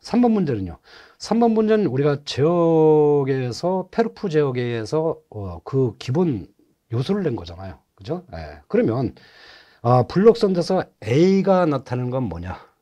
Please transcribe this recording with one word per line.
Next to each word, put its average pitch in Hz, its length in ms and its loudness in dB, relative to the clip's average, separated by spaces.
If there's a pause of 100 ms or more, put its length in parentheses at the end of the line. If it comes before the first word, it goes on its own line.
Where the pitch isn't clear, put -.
삼 - 200 -2
번 247 100 4
문제는요. 127 480 -2 (400)
삼 226 220 -2
번 233 100 4
문제는 220 360 2
우리가 143 380 0
제어계에서, 156 1700 2
페르프 226 380 -4
제어계에서, 135 920 -2 (100)
어, 92 340 -10
그 127 340 -2
기본 139 480 -2 (460)
요소를 180 320 -2
낸 139 100 -2
거잖아요. 87 460 -12 (160)
그죠? 165 360 -10
예. 76 360 -14
그러면, 135 480 -2 (680)
아, 123 220 4
블록선에서 190 800 2 (200)
A가 185 600 4
나타나는 123 440 -2
건 131 140 -4
뭐냐? 87 320 -8 (260)